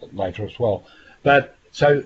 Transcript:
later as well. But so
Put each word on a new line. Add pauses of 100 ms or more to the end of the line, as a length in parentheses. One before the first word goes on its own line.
(140)
later
as
well. (360)
But (140)
so